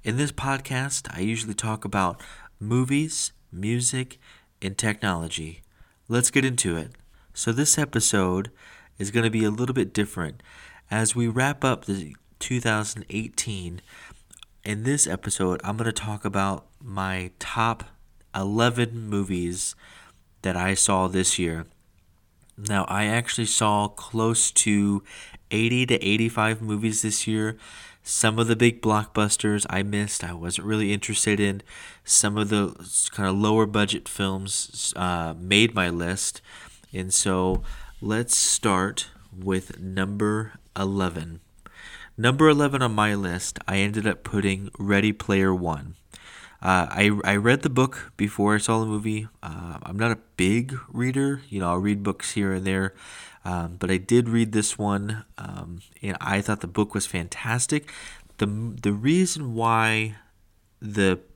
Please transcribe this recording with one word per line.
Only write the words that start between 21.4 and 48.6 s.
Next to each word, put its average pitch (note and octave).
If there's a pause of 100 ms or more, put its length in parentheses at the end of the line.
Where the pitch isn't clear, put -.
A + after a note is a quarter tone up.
Now, G#2
I G#2
actually A#2
saw G#2
close A2+
to G2+ (480)
eighty A#2
to B2+
eighty-five A2
movies G#2+
this A2
year. A2 (440)
Some A2
of A#2
the A2+
big A#2+
blockbusters G#2+
I F#2+
missed, G2+
I F2
wasn't E2+
really G#2+
interested G#2
in. G2+ (420)
Some G#2
of G#2+
the G2+
s-, -
kinda G2
lower G#2+
budget G#2
films, -
uh, E2+
made G#2
my F2+
list. E2+ (540)
And F#2
so F#2 (380)
let's A2
start - (300)
with F#2
number G2+ (200)
eleven. F2+ (760)
Number C3
eleven C#3+
on A#2+
my G#2+
list, F#2 (100)
I G2
ended G#2
up G2
putting G2
Ready G2+
Player F#2+
One. E2+ (640)
Uh, F2+
I, G#2 (120)
I G2+
read A#2
the D3+
book C3
before G#2
I G#2+
saw A2+